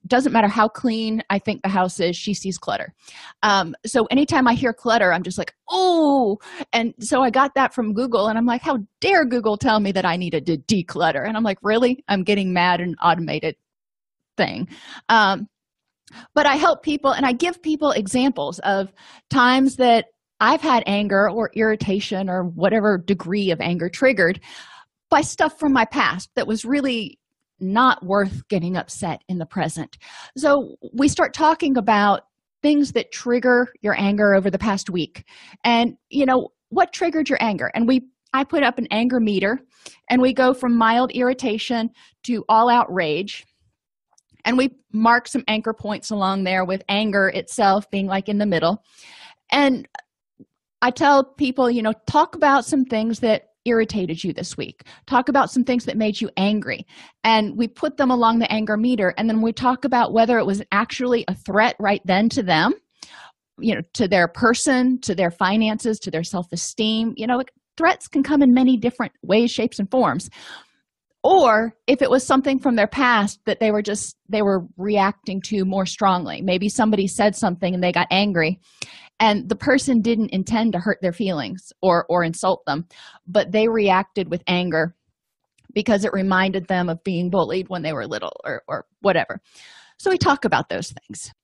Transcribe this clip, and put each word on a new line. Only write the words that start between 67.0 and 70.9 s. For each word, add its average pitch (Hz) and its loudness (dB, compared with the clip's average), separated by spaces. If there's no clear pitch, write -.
You 220 -6
know, 247 0
threats - 0
can 277 0
come 285 2
in 247 6
many 254 4
different 233 -4
ways, 226 2
shapes, - -4
and 190 -4
forms. 185 0